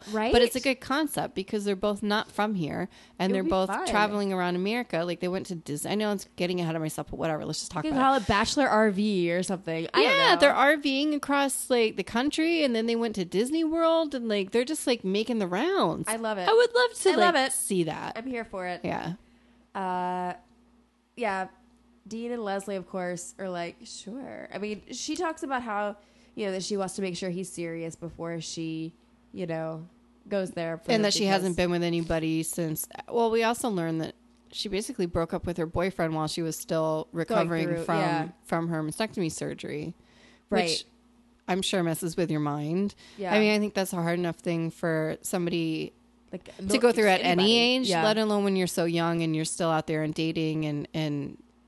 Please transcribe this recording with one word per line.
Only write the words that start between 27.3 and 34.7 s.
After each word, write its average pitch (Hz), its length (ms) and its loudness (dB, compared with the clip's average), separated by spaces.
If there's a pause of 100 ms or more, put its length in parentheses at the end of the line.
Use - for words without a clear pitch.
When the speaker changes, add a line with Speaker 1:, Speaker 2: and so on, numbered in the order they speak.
Speaker 1:
serious 165 420 -6
before 165 460 -8
she, 160 540 -6 (380)
you 185 140 -6
know, 160 400 -6 (420)
goes 190 240 -2
there. 165 260 -4
For - 120 -6
Speaker 2:
And 214 140 4
Speaker 1:
the, 202 40 4
Speaker 2:
that 196 60 2
she 208 120 2
hasn't 190 280 2
Speaker 1:
because 180 120 2
Speaker 2:
been 175 40 0
with 175 120 2
anybody 160 600 0
since. 160 460 -4 (220)
Well, 233 200 2
we 226 140 4
also 240 240 0
learned 165 320 0
that 156 140 -6 (360)
she - 200 -8